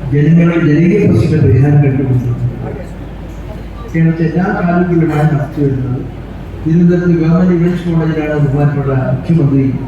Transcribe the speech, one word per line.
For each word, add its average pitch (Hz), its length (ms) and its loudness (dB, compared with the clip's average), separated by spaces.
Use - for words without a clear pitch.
ജനങ്ങളുടെ 170 460 4
ജനകീയ 170 300 2
പ്രശ്നങ്ങളുടെ - 360 2
പരിഹാരം 143 380 4
കണ്ടുകൊണ്ട് 123 480 0
കേരളത്തിലെ 165 360 2
എല്ലാ 185 180 0
താലൂക്കുകളിലുമായി 165 760 0
നടത്തി - 320 -4
വരുന്നത്. 123 360 -2
തിരുവനന്തപുരത്ത് 175 600 2
ഗവൺമെന്റ് 180 320 2
വിമൻസ് 170 340 0
കോളേജിലാണ് 156 560 -2
ബഹുമാനപ്പെട്ട 139 460 0
മുഖ്യമന്ത്രി 139 500 0